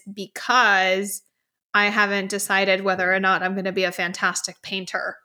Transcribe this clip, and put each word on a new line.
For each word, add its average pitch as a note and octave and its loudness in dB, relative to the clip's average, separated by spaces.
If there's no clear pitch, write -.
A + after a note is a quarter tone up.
because G3+ 0
I G#3 4
haven't G3+ 0
decided G3 0
whether F#3 0
or F#3+ 2
not F#3+ 2
I'm F#3 -2
gonna F#3 -4
be F#3+ 0
a F3 0
fantastic F3+ -4
painter," F#3+ -6